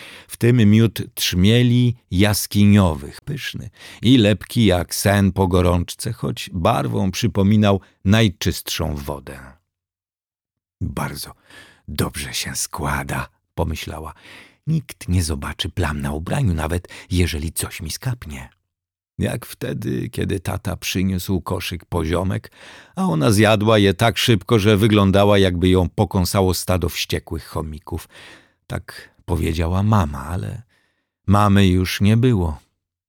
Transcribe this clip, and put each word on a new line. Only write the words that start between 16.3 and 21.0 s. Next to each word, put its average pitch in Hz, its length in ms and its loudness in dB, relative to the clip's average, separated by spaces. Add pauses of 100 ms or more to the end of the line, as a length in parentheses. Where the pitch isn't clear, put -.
nawet 80 340 -4 (220)
jeżeli 80 420 -2
coś - 280 -8
mi 80 100 -10
skapnie”. 78 580 -10 (680)
Jak - 280 -6
wtedy, - 600 -8
kiedy 92 320 -6
tata 90 360 -6
przyniósł 95 640 -4